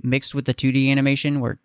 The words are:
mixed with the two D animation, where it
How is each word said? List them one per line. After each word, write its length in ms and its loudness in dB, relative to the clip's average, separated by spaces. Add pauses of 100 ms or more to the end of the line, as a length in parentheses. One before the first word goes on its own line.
mixed 320 -2
with 120 -4
the 100 0
two 160 0
D 180 2
animation, 520 0
where 100 -2
it 140 -10